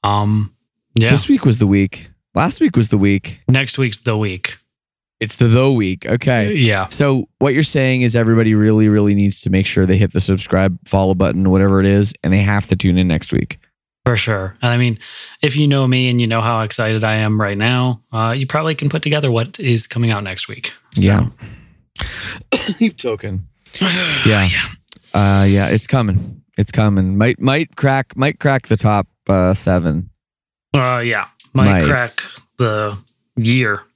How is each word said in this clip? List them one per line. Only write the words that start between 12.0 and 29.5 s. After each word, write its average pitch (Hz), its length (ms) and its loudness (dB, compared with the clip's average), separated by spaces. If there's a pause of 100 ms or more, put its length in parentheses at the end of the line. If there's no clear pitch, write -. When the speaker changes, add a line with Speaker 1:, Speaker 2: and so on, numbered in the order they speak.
Speaker 2:
and 90 100 0
they 95 60 4
have 101 300 0
to 95 80 2
tune 90 200 2
in 92 120 2
next 78 240 -2
week. - 260 -2 (480)
Speaker 1:
For 123 100 2
sure. 98 460 -4
And 120 80 0
I 120 80 0
mean, 120 200 0 (440)
if 139 140 -2
you 147 120 2
know 139 180 2
me 127 220 0
and 120 120 0
you 120 60 2
know 113 140 0
how 113 200 -2
excited 110 440 -2
I 110 120 0
am 107 240 0
right 101 180 -4
now, 123 420 -2 (120)
uh, 113 240 -2
you 135 100 -6
probably 156 280 -4
can 147 140 -4
put 156 140 -4
together 147 280 -2
what 113 300 -4
is 120 260 0
coming 117 240 -2
out 104 120 -4
next 92 260 -8
week. - 240 -12 (220)
So. 101 80 0
Speaker 2:
Yeah. 101 260 2 (1200)
<coughs> - 0 - (280)
Keep 220 180 0
token. 101 500 -8 (340)
Speaker 1:
<sighs> - 0 -
Speaker 2:
Yeah. 151 680 0
Speaker 1:
Yeah. 85 200 -2 (480)
Speaker 2:
Uh, 98 340 4
yeah, 98 220 2
it's 107 160 0
coming. 104 560 -2 (140)
It's 104 160 -2
coming. 98 460 0
Might, 113 220 0
might 143 360 -2
crack, 135 400 -2
might 135 220 -2
crack 135 300 0
the 110 80 2
top, 101 300 0 (220)
uh, 92 260 2